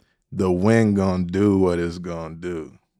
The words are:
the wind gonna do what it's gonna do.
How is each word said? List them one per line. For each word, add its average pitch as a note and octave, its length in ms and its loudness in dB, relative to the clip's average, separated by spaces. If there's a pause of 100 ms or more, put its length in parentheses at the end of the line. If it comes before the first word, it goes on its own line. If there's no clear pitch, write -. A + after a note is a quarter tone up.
(340)
the F#2+ 180 0
wind G#2 460 4
gonna F#2+ 260 0
do G2 340 2
what F2+ 220 2
it's E2+ 200 -6
gonna E2 360 -10
do. E2 420 -10 (240)